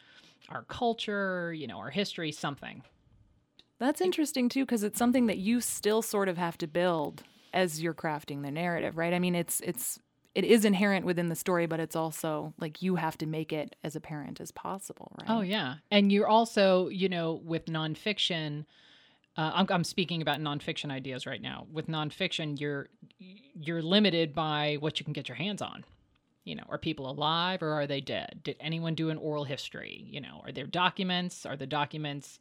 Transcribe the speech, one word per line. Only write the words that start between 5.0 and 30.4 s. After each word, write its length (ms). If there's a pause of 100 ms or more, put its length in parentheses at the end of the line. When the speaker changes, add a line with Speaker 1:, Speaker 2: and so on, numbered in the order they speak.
Speaker 2:
that 140
you 200
still 420
sort 280
of 80
have 220
to 80
build 560 (300)
as 280
you're 120
crafting 500
the 80
narrative, 460
right? 160
I 60
mean, 160
it's, 260
it's, 380 (360)
it 100
is 200
inherent 400
within 240
the 60
story, 300
but 140
it's 160
also, 640
like, 220
you 140
have 240
to 60
make 280
it 300
as 120
apparent 460
as 100
possible, 680
right? 100
Speaker 1:
Oh, 120
yeah. 340 (160)
And 200
you're 160
also, 640
you 200
know, 240 (100)
with 220
nonfiction, 1000 (720)
uh, 180
I'm, 140
I'm 140
speaking 380
about 180
nonfiction 520
ideas 340
right 160
now. 300
With 160
nonfiction, 720
you're, 280 (320)
you're 640
limited 520
by 460
what 200
you 40
can 100
get 160
your 80
hands 240
on. 220 (600)
You 120
know, 140
are 80
people 320
alive 520
or 100
are 160
they 140
dead? 420
Did 180
anyone 340
do 140
an 80
oral 260
history? 680
You 120
know, 240